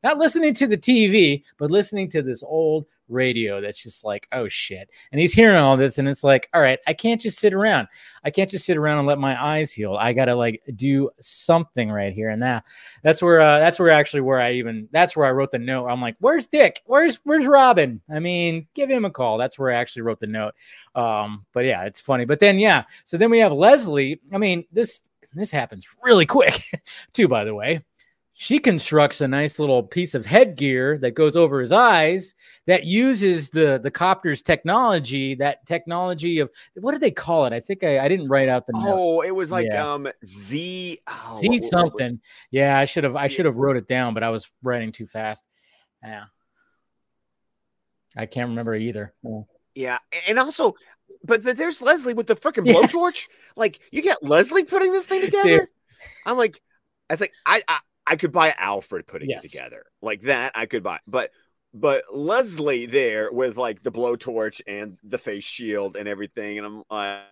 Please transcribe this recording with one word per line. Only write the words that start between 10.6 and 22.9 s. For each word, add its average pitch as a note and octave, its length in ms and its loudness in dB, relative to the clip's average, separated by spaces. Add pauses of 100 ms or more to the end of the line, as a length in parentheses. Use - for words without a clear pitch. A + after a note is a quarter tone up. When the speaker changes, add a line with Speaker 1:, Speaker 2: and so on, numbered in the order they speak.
Speaker 1:
do C#3 340 0 (100)
something D#3 720 -2
right G2+ 220 -4
here." A2 180 -6
And A2 120 -4
that, B2 220 -4 (380)
that's D#3+ 180 2
where, E3+ 200 6
uh, D3+ 180 6
that's E3+ 220 2
where E3+ 100 6
actually D3+ 300 4
where C3 200 0
I A#2+ 120 0
even, A2+ 400 -6
that's E3+ 240 2
where D3 100 2
I C3 60 2
wrote C3+ 180 -2
the B2+ 80 -6
note. B2 300 -4
I'm B2 120 -4
like, A#2 200 -6
"Where's C4+ 260 0
Dick? C4+ 400 2
Where's, C#4 380 2
where's D4 220 0
Robin? A3+ 600 6
I D3+ 120 -6
mean, E3+ 540 -2
give C#4 160 -2
him A#3+ 140 0
a F#3 60 -4
call." A2+ 280 -2
That's B2+ 200 -4
where C3 120 -2
I A#2+ 40 0
actually A#2+ 280 -6
wrote A2+ 180 -4
the G#2+ 80 -8
note. G#2+ 260 -6 (400)
Um, G#2+ 580 -4
but B2 120 -2
yeah, G2 200 -2
it's G#2 160 -12
funny. B2 260 -2
But D3 120 0
then, G3 220 6
yeah, F3+ 240 4 (200)